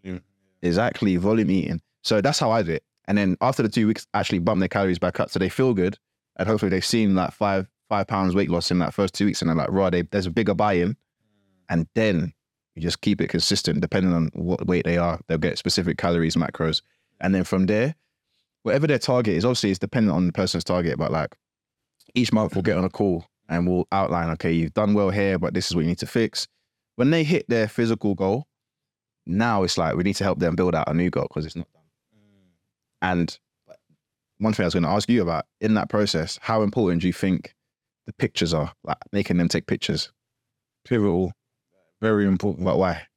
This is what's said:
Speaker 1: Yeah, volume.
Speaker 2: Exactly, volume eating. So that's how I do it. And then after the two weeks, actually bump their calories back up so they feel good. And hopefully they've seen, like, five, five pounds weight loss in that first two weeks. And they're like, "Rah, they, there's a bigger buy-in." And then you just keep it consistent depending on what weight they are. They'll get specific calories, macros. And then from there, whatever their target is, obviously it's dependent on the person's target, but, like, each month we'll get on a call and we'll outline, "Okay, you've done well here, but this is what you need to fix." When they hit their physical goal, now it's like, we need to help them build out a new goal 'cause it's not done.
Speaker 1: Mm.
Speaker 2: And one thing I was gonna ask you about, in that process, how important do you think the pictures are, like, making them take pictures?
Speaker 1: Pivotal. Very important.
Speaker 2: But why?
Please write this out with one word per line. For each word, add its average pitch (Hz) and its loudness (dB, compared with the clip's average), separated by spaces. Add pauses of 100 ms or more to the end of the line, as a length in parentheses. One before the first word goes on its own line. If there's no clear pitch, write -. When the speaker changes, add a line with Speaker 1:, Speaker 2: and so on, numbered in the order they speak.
Speaker 1:
Yeah, 92 -10
volume. 90 -10 (380)
Speaker 2:
Exactly, 95 2
volume 104 2
eating. 85 -2 (220)
So 107 2
that's 143 0
how 120 2
I 113 2
do 82 -2
it. 78 -4 (220)
And 101 0
then 95 2
after 127 0
the 107 2
two 107 2
weeks, 110 -2
actually 101 -2
bump 92 0
their 92 0
calories 92 0
back 90 -2
up - -2
so - -4
they 90 0
feel 131 2
good. 95 0 (400)
And 92 -2
hopefully 107 0
they've 90 0
seen, 107 2
like, 87 0
five, 98 -2 (220)
five 101 0
pounds 95 0
weight 87 2
loss 87 0
in 90 2
that - 0
first 98 -2
two 101 0
weeks. 92 -2
And 82 -2
they're 82 0
like, 76 -2
"Rah, 95 2
they, 87 0
there's 95 -2
a 85 -4
bigger 101 0
buy-in." 95 0 (760)
And 82 0
then 90 0 (420)
you 80 -10
just 85 -4
keep 104 0
it - -2
consistent 85 0
depending 92 0
on 82 0
what 87 -4
weight 90 0
they 87 0
are. 85 0
They'll 82 -2
get 78 -2
specific 87 -2
calories, 85 0
macros. 80 -2 (400)
And 95 0
then 92 0
from 95 0
there, 113 0 (680)
whatever 139 2
their 139 2
target 120 0
is, 90 0
obviously 120 2
it's 92 -2
dependent 104 0
on 90 2
the 82 -2
person's 95 -2
target, 85 -2
but, 76 -4
like, 80 -4 (800)
each 123 0
month 110 0
we'll 95 -2
get 95 2
on 92 0
a 92 0
call 90 -2 (220)
and 87 0
we'll 90 0
outline, 87 0
"Okay, 82 -2
you've 82 0
done 104 2
well 101 2
here, 98 0
but 87 -2
this 92 -4
is 87 -6
what 85 2
you 80 0
need 87 -2
to - -8
fix." - -2 (480)
When 127 2
they 165 2
hit 151 0
their 113 2
physical 113 0
goal, 98 -2 (800)
now 104 2
it's 85 0
like, 82 0
we 87 0
need 98 0
to 98 -2
help 92 0
them 82 2
build 90 2
out - -2
a 76 -2
new 87 2
goal - -2
'cause 78 -6
it's 80 -14
not - -12
done. - -20 (320)
Speaker 1:
Mm. 101 -20 (500)
Speaker 2:
And 87 0 (1000)
one 107 0
thing 104 0
I - 2
was 82 0
gonna 85 2
ask 104 0
you 117 4
about, 82 -2 (160)
in 107 2
that - 0
process, 92 -2
how 110 0
important 98 2
do 92 0
you 87 2
think - -2 (500)
the - -14
pictures - -2
are, 78 -2 (100)
like, - -6 (160)
making 98 0
them 87 2
take - -2
pictures? - -4 (720)
Speaker 1:
Pivotal. 95 0 (720)
Very 107 4
important. 95 0
Speaker 2:
But 73 2
why? 87 0